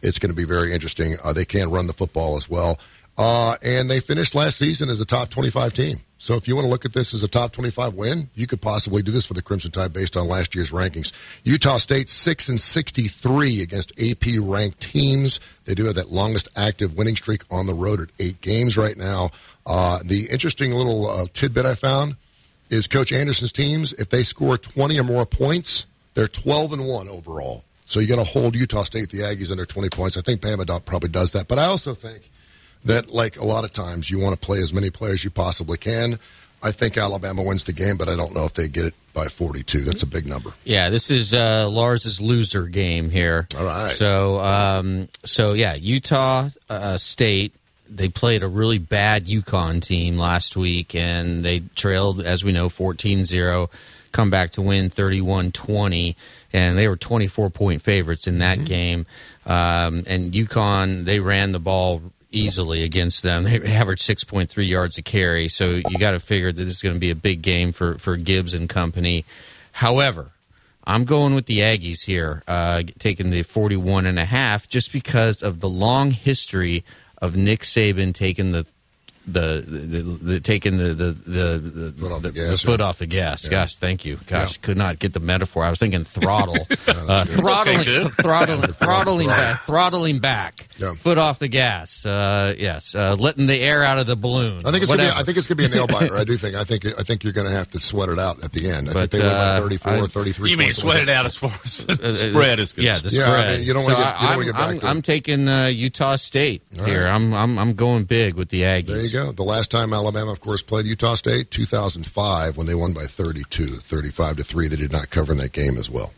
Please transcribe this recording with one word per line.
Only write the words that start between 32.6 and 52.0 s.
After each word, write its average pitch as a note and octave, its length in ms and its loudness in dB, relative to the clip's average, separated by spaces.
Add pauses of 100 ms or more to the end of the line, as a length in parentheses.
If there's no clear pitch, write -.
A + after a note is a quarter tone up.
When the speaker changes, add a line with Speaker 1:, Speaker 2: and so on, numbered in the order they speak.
Speaker 1:
that, A#2 240 2
like, A2+ 280 -2
a - 60 -6
lot A2 220 0
of - 80 -12
times, F2 360 -6
you F#2+ 100 0
wanna F#2+ 180 0
play G2+ 220 -2
as E2+ 120 -2
many G2 180 0
players G2 340 -4
you G2+ 60 -4
possibly E2+ 480 -4
can. A2+ 400 -2 (460)
I G#2+ 80 0
think A2 260 0
Alabama G2 460 -2
wins F#2+ 220 0
the F#2 80 -4
game, F#2+ 240 0
but E2 100 0
I F2 80 0
don't E2+ 180 -4
know D#2 120 0
if D#2 80 -4
they D#2+ 160 -2
get E2 160 -2
it E2+ 80 -4 (200)
by D#2 140 -4
forty-two. D2 540 -2
That's - 220 -2
a C#2+ 40 -2
big D2+ 180 -4
number. C2+ 280 -8 (100)
Speaker 2:
Yeah, F#2+ 260 2
this A#2 220 0
is, A2+ 220 2
uh, A2 360 4
Lars's A2+ 520 0
loser G#2 460 2
game E2+ 420 0
here. E2+ 380 2 (100)
Speaker 1:
All F2+ 80 -2
right. F#2 300 -2
Speaker 2:
So, G2 440 2
um, F#2+ 680 0 (160)
so G#2+ 280 0
yeah, G#2 200 2
Utah, C3 760 0 (200)
uh, G2 280 -2
State, G2+ 560 0 (360)
they F#2+ 200 -2
played A2+ 340 2
a G2 40 -2
really A2 320 2
bad G2+ 460 2
UConn F2+ 560 0
team F2 360 0
last F2 380 0
week, F2 400 -2
and E2+ 480 -2
they F2 180 0 (140)
trailed, F#2+ 460 0